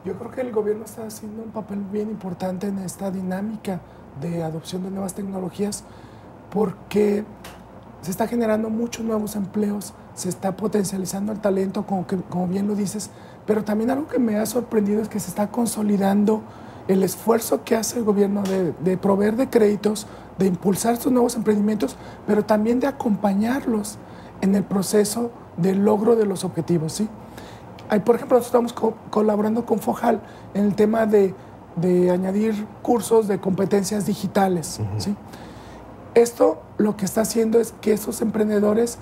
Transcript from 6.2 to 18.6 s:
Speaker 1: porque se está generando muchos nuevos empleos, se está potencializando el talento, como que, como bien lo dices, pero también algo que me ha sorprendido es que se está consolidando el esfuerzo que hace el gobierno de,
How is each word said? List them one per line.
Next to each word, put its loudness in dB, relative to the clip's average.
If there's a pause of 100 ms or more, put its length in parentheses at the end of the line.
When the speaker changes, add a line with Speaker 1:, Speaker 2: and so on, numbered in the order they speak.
Speaker 1:
porque 2 (760)
se -8
está 0
generando 0
muchos -4
nuevos -2
empleos, -2 (220)
se -6
está -4
potencializando -2
el -6
talento, 0
como -2
que, -2
como -4
bien 0
lo 0
dices, -4 (360)
pero 0
también 0
algo -2
que -2
me 2
ha 0
sorprendido 0
es -4
que -4
se -8
está -2
consolidando 2 (460)
el 6
esfuerzo 0
que 2
hace -2
el -2
gobierno 2
de, 0